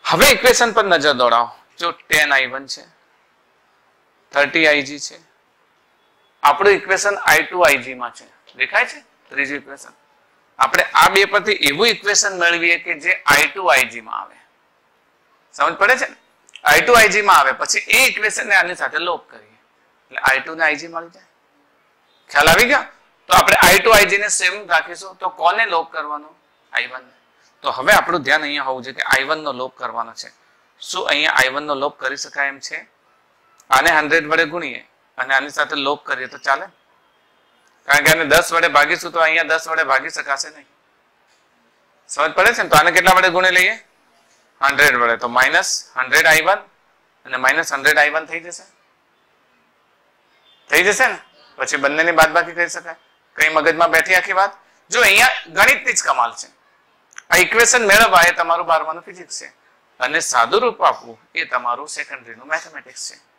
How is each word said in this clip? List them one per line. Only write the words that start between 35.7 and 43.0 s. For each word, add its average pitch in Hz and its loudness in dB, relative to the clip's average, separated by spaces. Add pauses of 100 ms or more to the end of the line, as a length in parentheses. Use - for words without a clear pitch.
લોપ 143 -4
કરીએ 127 -8
તો 143 -20
ચાલે? 147 -4 (1200)
કારણ 143 0
કે 156 4
આને 160 2
દસ 160 2
વડે 165 0
ભાગીશું 156 0
તો 165 -2
અહીંયા 160 0
દસ 160 -4
વડે 160 -2
ભાગી 131 -2
શકાશે 147 -8
નહીં. 147 -20 (1400)
સમજ 156 -2
પડે 196 4
છે 233 -4
ને? 170 -4
તો 151 4
આને 160 4
કેટલા 185 4